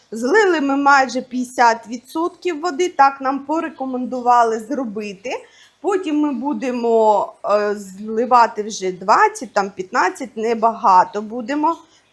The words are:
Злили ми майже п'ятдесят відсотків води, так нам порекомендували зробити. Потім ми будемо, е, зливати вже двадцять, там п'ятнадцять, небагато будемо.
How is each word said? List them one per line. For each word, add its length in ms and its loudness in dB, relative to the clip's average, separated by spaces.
Злили 500 2
ми 160 0
майже 440 2
п'ятдесят 640 0
відсотків 760 -6
води, 280 -2
так 320 2
нам 180 -2
порекомендували 1200 0
зробити. 720 -8
Потім 380 -2
ми 140 0
будемо, 1000 0
е, 300 0
зливати 880 0
вже 280 -6
двадцять, 640 0
там 180 0
п'ятнадцять, 640 -4
небагато 840 2
будемо. 560 -4